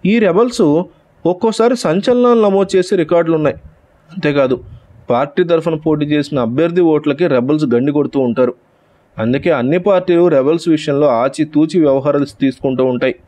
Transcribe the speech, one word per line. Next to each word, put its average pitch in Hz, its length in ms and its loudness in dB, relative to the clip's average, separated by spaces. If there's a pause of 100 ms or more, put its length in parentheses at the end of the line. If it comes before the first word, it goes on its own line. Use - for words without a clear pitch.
ఈ 196 160 2
రెబల్స్ 220 460 0 (600)
ఒక్కోసారి 220 500 0 (100)
సంచలనాలు 240 560 2
నమోదు 196 360 0
చేసే 180 180 0
రికార్డులు 165 440 0
ఉన్నాయి. 147 180 -2 (520)
అంతేకాదు, 143 460 -2 (540)
పార్టీ 139 340 -2
తరఫున 165 320 -2 (100)
పోటీ 151 200 0
చేసిన 147 420 -2
అభ్యర్థి 170 360 0 (100)
ఓట్లకి 147 420 -2
రెబల్స్ 143 300 0 (100)
గండి 135 160 0
కొడుతూ 139 280 -2
ఉంటారు. 123 340 0 (640)
అందుకే 131 340 -2 (100)
అన్ని 143 260 0
పార్టీలు 180 380 2 (120)
రెబల్స్ 151 380 0
విషయంలో 147 320 0 (140)
ఆచితూచి 151 640 -2
వ్యవహారాలు 143 420 0 (160)
తీసుకుంటూ 131 420 -2
ఉంటాయి. 127 300 -2 (120)